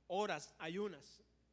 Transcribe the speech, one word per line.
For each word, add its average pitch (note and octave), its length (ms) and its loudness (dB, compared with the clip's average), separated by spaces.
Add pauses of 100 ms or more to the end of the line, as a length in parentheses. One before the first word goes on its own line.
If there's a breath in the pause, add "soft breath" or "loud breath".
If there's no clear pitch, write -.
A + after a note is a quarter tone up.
oras, F#3 520 2
ayunas, E3+ 640 -4 (300)